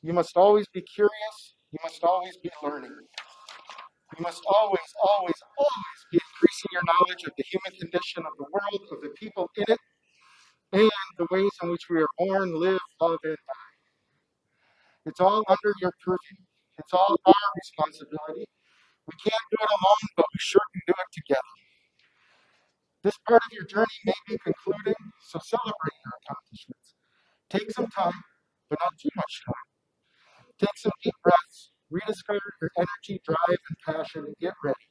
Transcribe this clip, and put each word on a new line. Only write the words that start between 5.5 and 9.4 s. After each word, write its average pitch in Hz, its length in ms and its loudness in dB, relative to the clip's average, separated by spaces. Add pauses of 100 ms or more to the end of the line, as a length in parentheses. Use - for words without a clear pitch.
always 277 440 -2 (100)
be 349 80 4
increasing - 540 0
your 180 120 -2
knowledge 175 400 2
of 143 140 -10
the 135 60 -4
human - 360 -6
condition, 175 460 -6
of 151 100 -14
the 139 160 -12
world, 202 300 -4 (100)
of - 80 -14
the 147 80 -12 (100)
people 208 380 -8